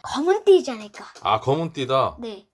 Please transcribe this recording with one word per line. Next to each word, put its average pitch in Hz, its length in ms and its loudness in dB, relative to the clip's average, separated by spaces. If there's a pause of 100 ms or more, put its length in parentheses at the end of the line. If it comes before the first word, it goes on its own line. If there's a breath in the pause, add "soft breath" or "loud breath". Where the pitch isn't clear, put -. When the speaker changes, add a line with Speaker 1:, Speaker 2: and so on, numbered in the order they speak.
Speaker 1:
검은 370 420 0
띠지 359 260 4
않을까? 214 340 -14 (160)
Speaker 2:
아, - 180 2
검은 160 340 -2
띠다? 127 460 0
Speaker 1:
네. 214 340 -12